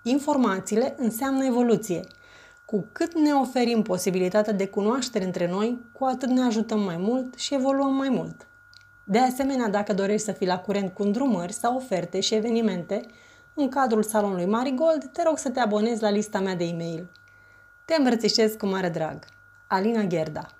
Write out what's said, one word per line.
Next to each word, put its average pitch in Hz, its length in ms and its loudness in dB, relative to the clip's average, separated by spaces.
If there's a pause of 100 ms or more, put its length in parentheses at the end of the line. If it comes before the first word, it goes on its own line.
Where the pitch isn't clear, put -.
Informațiile 240 960 0
înseamnă 269 480 0
evoluție. 226 560 2 (640)
Cu 202 260 -4
cât 330 220 -4
ne 302 200 4
oferim 240 480 2
posibilitatea 185 720 0
de 196 140 0
cunoaștere 214 560 -2
între 175 240 -2
noi, 220 320 -2 (120)
cu - 140 -6
atât 254 240 -2
ne 254 120 4
ajutăm 226 380 0
mai 180 180 -2
mult 247 400 -2
și - 160 -4
evoluăm 269 400 2
mai 269 160 0
mult. 165 380 -4 (560)
De 202 160 0
asemenea, 254 500 0
dacă 208 240 0
dorești 196 320 0
să 196 60 -4
fii 185 160 -2
la 185 120 0
curent 196 340 -4
cu 208 100 -6
îndrumări 202 500 0
sau 240 220 -2
oferte 185 440 -2
și 196 160 0
evenimente 220 680 0 (480)
în 277 160 0
cadrul 233 340 2
Salonului 202 420 0
Marigold, 269 680 2
te 339 120 -2
rog 320 140 2
să 277 120 -4
te 254 100 -4
abonezi 214 420 2
la 208 80 2
lista 208 300 0
mea 190 160 0
de 175 80 -2
e-mail. 170 440 -4 (760)
Te 320 120 0
îmbrățișez 226 560 4
cu 220 120 -6
mare 190 240 0
drag. 160 360 -6 (420)
Alina 208 360 2
Gherda. 156 440 -2 (120)